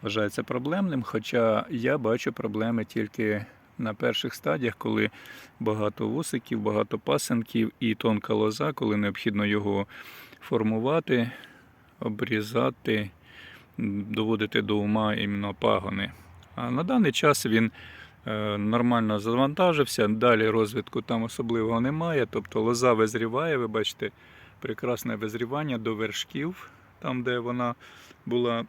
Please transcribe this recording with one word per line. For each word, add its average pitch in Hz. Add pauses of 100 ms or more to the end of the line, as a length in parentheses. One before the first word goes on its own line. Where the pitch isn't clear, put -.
вважається 107
проблемним, 143
хоча 113
я 127
бачу 120
проблеми 110
тільки 107 (320)
на 110
перших 120
стадіях, 143
коли 110 (500)
багато 107
вусиків, 120
багато 107
пасенків 117
і 113
тонка 110
лоза, 107
коли 107
необхідно 104
його 101 (540)
формувати, 120 (680)
обрізати, 110 (720)
м, 101
доводити 107
до 104
ума 107
іменно 101
пагони. 98 (440)
А 120
на 135
даний 202
час 147
він, 110 (540)
е, 107
нормально 110
завантажився, 139
далі 110
розвитку 110
там 113
особливого 117
немає, 156
тобто 110
лоза 120
визріває, 113
ви 120
бачите, 107 (480)
прекрасне 117
визрівання 120
до 113
вершків, 110 (300)
там, 127
де 123
вона 120 (500)
була 117